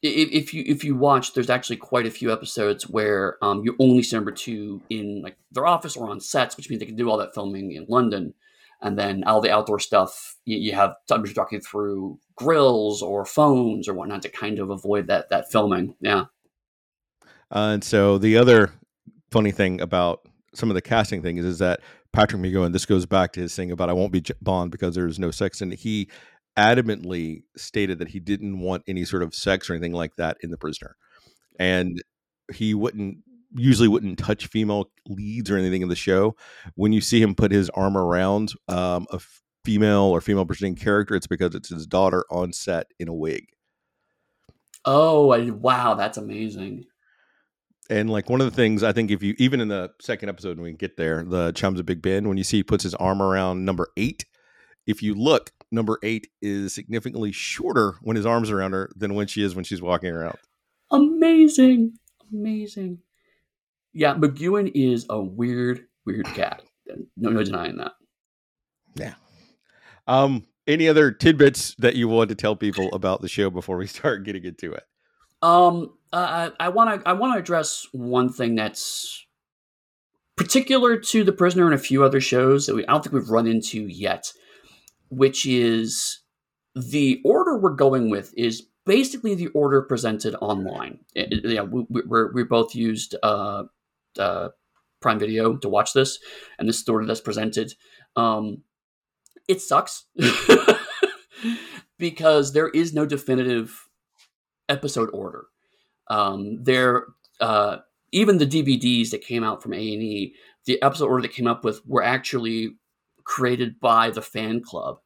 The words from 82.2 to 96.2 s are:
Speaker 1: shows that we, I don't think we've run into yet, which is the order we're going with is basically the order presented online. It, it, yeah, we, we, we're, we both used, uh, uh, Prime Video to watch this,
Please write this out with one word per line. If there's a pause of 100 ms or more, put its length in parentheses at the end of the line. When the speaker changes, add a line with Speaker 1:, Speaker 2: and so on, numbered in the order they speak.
Speaker 1:
shows
that
we,
I
don't
think
we've
run
into
yet, (800)
which
is (540)
the
order
we're
going
with
is (220)
basically
the
order
presented
online. (160)
It,
it,
yeah,
we,
we,
we're,
we
both
used,
uh, (560)
uh, (520)
Prime
Video
to
watch
this, (400)